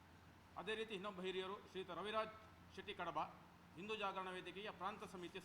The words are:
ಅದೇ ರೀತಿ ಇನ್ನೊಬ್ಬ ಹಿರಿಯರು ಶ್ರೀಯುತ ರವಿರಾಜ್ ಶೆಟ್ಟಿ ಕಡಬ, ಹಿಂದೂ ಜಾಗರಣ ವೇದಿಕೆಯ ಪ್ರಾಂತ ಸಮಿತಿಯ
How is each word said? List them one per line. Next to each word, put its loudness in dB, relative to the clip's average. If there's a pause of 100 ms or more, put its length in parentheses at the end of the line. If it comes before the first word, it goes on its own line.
(640)
ಅದೇ 4
ರೀತಿ 0
ಇನ್ನೊಬ್ಬ 0
ಹಿರಿಯರು 4 (140)
ಶ್ರೀಯುತ -2 (120)
ರವಿರಾಜ್ 4 (380)
ಶೆಟ್ಟಿ -4
ಕಡಬ, 4 (560)
ಹಿಂದೂ 0
ಜಾಗರಣ 4 (100)
ವೇದಿಕೆಯ -2 (100)
ಪ್ರಾಂತ 2 (120)
ಸಮಿತಿಯ -2